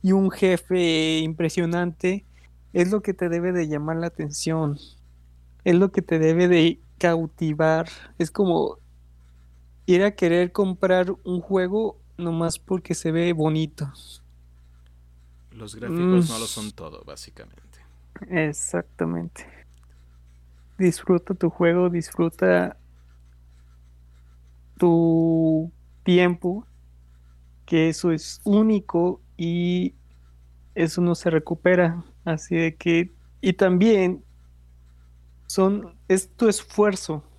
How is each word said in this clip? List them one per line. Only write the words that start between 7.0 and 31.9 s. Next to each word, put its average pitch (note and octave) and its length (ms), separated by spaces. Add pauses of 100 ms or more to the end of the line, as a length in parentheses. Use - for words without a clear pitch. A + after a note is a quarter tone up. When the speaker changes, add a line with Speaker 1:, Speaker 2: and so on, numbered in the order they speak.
Speaker 1:
Es E3 140
como E3+ 460 (1080)
ir F3+ 160
a G3+ 140
querer F3 340
comprar F#3 640 (120)
un F3+ 160
juego F#3+ 580 (180)
nomás E3 420
porque F3+ 360
se D#3+ 180
ve E3+ 200
bonito. D#3 600 (1600)
Speaker 2:
Los G#2+ 240
gráficos F3 520
no A2+ 100
lo A2+ 80
Speaker 1:
Mm. - 20
Speaker 2:
son G#2+ 240
todo, - 320
básicamente. - 560 (680)
Speaker 1:
Exactamente. E3+ 1160 (1300)
Disfruta F3+ 560
tu E3+ 160
juego, F3+ 400
disfruta F3 840 (2000)
tu E3 920 (340)
tiempo, F3+ 640 (1000)
que D#3+ 220
eso E3 240
es - 320
único G3+ 760 (160)
y F3 580 (800)
eso E3 260
no F3 140
se - 160
recupera. E3+ 720 (220)